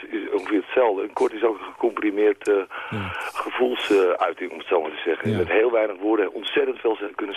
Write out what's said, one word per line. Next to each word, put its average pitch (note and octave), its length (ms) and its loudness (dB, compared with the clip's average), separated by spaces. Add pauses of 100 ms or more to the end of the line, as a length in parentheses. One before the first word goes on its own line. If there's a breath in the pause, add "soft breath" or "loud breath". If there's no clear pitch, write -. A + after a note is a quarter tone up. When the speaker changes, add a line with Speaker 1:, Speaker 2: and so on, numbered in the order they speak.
Speaker 1:
is G#2 240 -6
ongeveer G2 320 2
hetzelfde. A2 380 2
Een G#2+ 100 -8
kort B2 200 0
is G#2+ 100 -6
ook A2 160 2
een - 140 -14
gecomprimeerd, G#2 760 2
eh, G2+ 60 6 (340 loud breath)
Speaker 2:
Ja. G2 220 -6 (540 loud breath)
Speaker 1:
gevoelsuiting, F#2 840 2
om E2 60 -10
het - 100 -14
zo F2 140 2
maar D#2 100 -4
te D2+ 140 -10
zeggen. F2 260 -2
Speaker 2:
Ja. G#2 60 0
Speaker 1:
Met F2+ 100 0
heel G#2+ 240 2
weinig G#2+ 260 2
woorden G#2 360 2
ontzettend B2+ 460 -2
veel A2 160 2
ze-, G2+ 200 -8
kunnen G2+ 220 -6